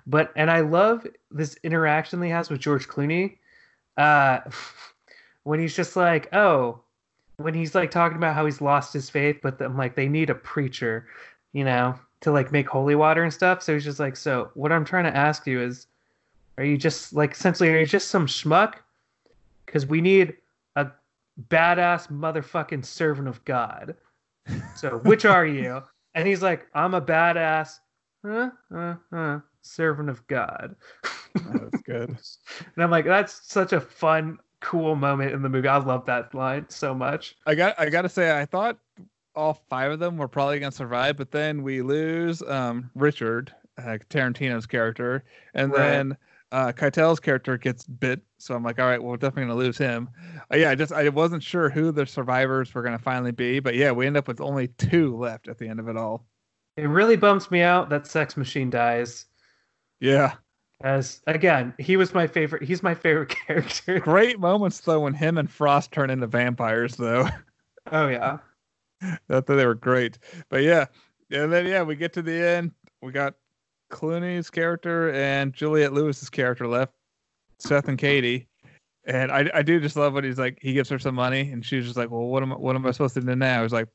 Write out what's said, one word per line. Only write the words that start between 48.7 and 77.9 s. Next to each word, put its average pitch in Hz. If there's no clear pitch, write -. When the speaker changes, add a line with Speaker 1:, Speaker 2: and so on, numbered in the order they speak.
Speaker 2:
"All 127
right, 123
well, 120
we're 120
definitely 135
gonna 117
lose 127
him." 123
Uh, 139
yeah, 156
I 135
just, 147
I 147
wasn't 160
sure 170
who 156
the 147
survivors 131
were 123
gonna 120
finally 123
be, 123
but 131
yeah, 135
we 123
end 143
up 139
with 120
only 139
two 147
left 113
at 117
the 117
end 110
of 113
it 113
all. 113
Speaker 1:
It 151
really 202
bums 196
me 175
out 175
that 147
Sex -
Machine 131
dies. 120
Speaker 2:
Yeah. 139
Speaker 1:
As, 135
again, 151
he 180
was 185
my 175
favorite, 156
he's 175
my 175
favorite 156
<laughs> -
character. 185
Speaker 2:
Great 208
moments, 190
though, 160
when 143
him 156
and 143
Frost 143
turn 135
into 131
vampires, 120
though. 120
<laughs> -
Speaker 1:
Oh, 156
yeah. 131
Speaker 2:
I 180
thought 131
they 139
were 117
great. 123
But 135
yeah, 156
and 147
then, 175
yeah, 185
we 156
get 165
to 180
the 165
end. 170
We 131
got 139
Clooney's 170
character 170
and 139
Juliette 151
Lewis's 143
character 123
left, 123
Seth 143
and 135